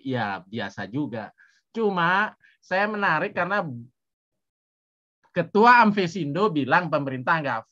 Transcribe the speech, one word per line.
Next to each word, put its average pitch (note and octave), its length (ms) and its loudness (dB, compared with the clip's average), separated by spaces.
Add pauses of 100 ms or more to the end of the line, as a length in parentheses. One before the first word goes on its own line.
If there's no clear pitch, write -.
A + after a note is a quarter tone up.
ya G#2 400 -4
biasa G2+ 400 -10
juga. A2+ 480 -8 (400)
Cuma G3 640 0 (240)
saya F#3+ 240 -2
menarik G3+ 480 -2
karena F#3 320 -2 (1600)
Ketua A3 580 6
Amfesindo F#3 640 0
bilang D3+ 400 0
pemerintah C#3 480 -2
nggak B2+ 340 -4